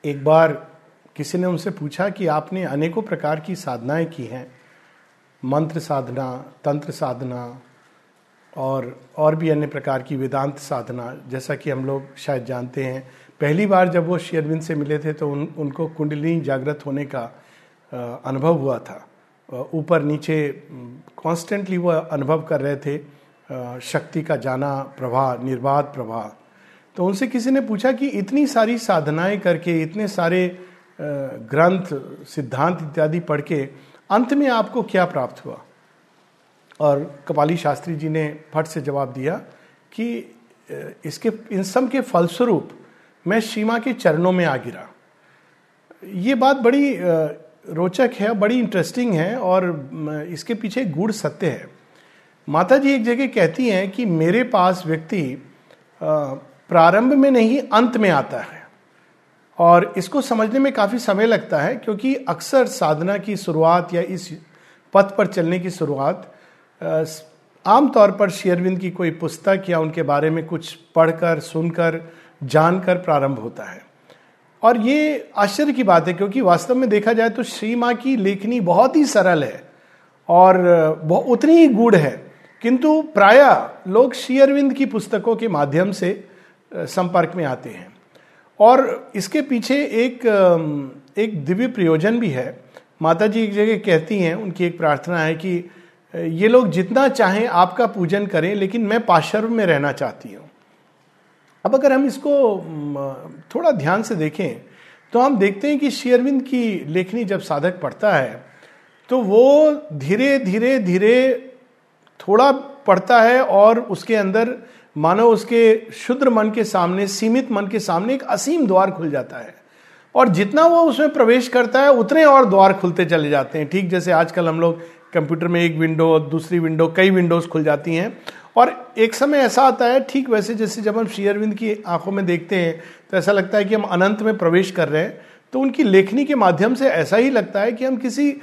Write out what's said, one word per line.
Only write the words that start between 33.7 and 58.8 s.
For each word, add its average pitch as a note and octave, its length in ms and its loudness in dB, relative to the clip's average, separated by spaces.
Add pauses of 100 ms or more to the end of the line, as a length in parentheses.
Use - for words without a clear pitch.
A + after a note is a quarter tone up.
अंत A#3+ 240 0
में C#4+ 140 0
आपको A3+ 340 -2
क्या F#3 220 0
प्राप्त C3+ 400 -8
हुआ? - 140 -14 (1200)
और D3 480 -2
कपाली D#3 280 0
शास्त्री D3+ 400 -4
जी D#3 120 -6
ने D3+ 320 -4 (140)
फट D#3 120 -2
से D#3+ 140 -10
जवाब C#3 320 -6
दिया C3+ 220 -6 (580)
कि, A#3 420 -10 (360)
अ, D3 180 -14 (160)
इसके, F#3 260 -6 (220)
इन F#3+ 100 -4
सब B3 260 -2
के C4+ 120 -2
फलस्वरूप F3+ 680 -2 (560)
मैं G#3+ 140 0
श्री G#3+ 240 -6
मां A3+ 160 -2
के B3 120 -4
चरणों F3+ 400 0
में F3+ 120 0
आ C#3+ 120 0
गिरा। A2+ 320 -12 (1160)
ये G3 300 -4
बात C4+ 220 2
बड़ी, C4+ 400 2
अ, E3 300 0 (440)
रोचक F3+ 440 0
है, G#3 180 -2
बड़ी G#3+ 260 0
इंटरेस्टिंग A3 560 -2
है F3+ 240 -2
और, F3+ 540 -2
म, D3+ 360 -8
इसके F3 260 -8
पीछे A3 300 -6
गूढ़ F#3 280 -4
सत्य E3+ 340 -6
है। A#2+ 240 -6 (800)
माता F3+ 300 2
जी C#4 160 2
एक A#3 100 -2
जगह A#3+ 220 0
कहती G#3 420 0
हैं F#3+ 220 -2
कि B3 140 -6
मेरे F3 400 0
पास F#3 420 0
व्यक्ति, D#3+ 360 -4
अ, D3 1120 -6 (340)
प्रारंभ F3 460 4
में C4+ 160 4
नहीं, A#3+ 320 2 (100)
अंत B3 240 2
में G#3 140 2
आता C3+ 280 -2
है। - 300 -16 (880)